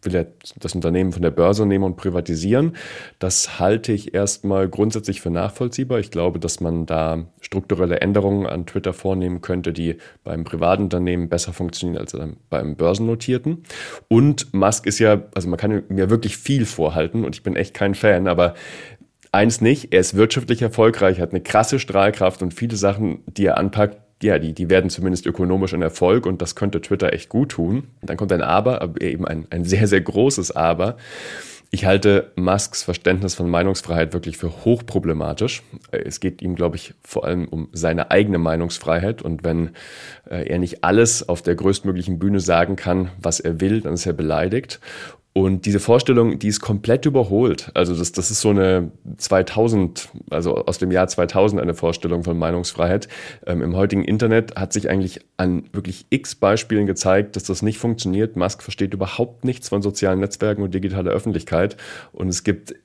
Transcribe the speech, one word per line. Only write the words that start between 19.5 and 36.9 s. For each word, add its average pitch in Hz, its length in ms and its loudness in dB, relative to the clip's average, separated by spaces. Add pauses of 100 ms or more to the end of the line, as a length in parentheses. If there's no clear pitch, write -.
nicht, 127 320 2
er 92 60 8
ist 90 160 2
wirtschaftlich 113 480 2
erfolgreich, 110 560 4
hat 85 120 -2
eine 92 120 -2
krasse 117 380 2
Strahlkraft 98 600 2
und 90 140 -4
viele 113 220 -6
Sachen, 98 500 0
die 101 200 0
er - 120 2
anpackt, 104 400 0 (220)
ja, 95 200 2
die, 80 120 -4
die 82 160 -6
werden 92 220 4
zumindest 90 360 -2
ökonomisch 90 480 0
ein 85 80 0
Erfolg 92 440 2
und 90 160 -2
das 85 140 -8
könnte 101 240 -2
Twitter 95 320 0
echt - 160 -8
gut 139 220 0
tun. 98 340 -2 (180)
Dann - 140 -6
kommt 95 160 -2
ein 87 100 2
Aber, 104 400 2
aber 82 180 -6
eben 85 240 -4
ein, 80 260 -6
ein 85 140 -4
sehr, 98 220 2
sehr 98 140 4
großes 101 500 0
Aber. 85 460 0 (720)
Ich - 140 -4
halte 98 500 4
Musks 90 480 -2
Verständnis 92 540 -2
von 87 120 -2
Meinungsfreiheit 85 640 0
wirklich 85 240 -6
für - 280 -8
hochproblematisch. 85 960 0 (300)
Es - 260 -6
geht 90 240 -6
ihm, 90 140 -4
glaube 85 180 -2
ich, - 260 -12